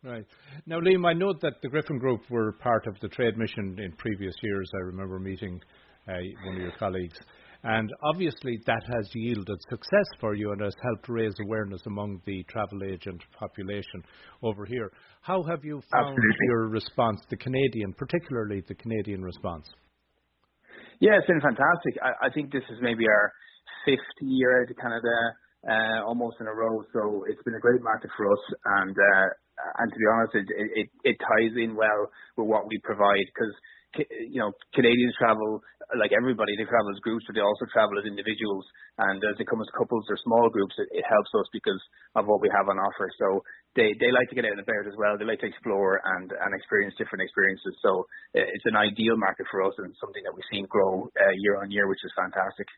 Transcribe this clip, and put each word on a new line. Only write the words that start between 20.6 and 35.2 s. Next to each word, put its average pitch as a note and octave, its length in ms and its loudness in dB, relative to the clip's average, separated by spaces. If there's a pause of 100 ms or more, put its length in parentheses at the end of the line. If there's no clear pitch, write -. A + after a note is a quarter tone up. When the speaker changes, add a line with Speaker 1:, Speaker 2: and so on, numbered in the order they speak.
Speaker 2:
Yeah, G#3 160 8
it's E3+ 80 4
been E3 160 4
fantastic. C#3 640 2
I, B2+ 220 0
I - 20 2
think C#3 240 -6
this C3+ 160 -4
is A2+ 120 -14
maybe A2+ 260 0
our G#2 260 4 (500)
fifth C3 380 0
year B2+ 400 4
out A#2+ 80 -2
of B2 80 -10
Canada, A#2 400 -2 (500)
uh, A2 380 0
almost A#2+ 340 -4
in A2+ 60 -8
a A2 80 -6
row. A2+ 300 -2 (100)
So G#2 340 -2
it's G#2+ 160 -6
been A#2 120 -4
a G#2+ 40 -8
great B2 220 6
market A2+ 340 -2
for G2+ 160 2
us. G2+ 120 2 (340)
And, F#2+ 160 0
uh, F#2+ 340 6 (540)
and A2+ 100 0
to - 60 -12
be A2 160 4
honest, A2+ 220 2
it, G2+ 100 0 (400)
it, - 20 -20 (160)
it A#2+ 140 2
ties A2+ 400 2
in A2+ 180 -2
well G#2+ 320 2 (300)
with A2 100 -2
what G#2+ 220 0
we A2 140 -4
provide, G2+ 500 4
'cause A2 220 -2 (400)
Ca-, - 160 -4 (160)
you B2 160 -4
know, G2+ 80 -2 (240)
Canadians A#2+ 400 4
travel, G#2+ 480 2 (320)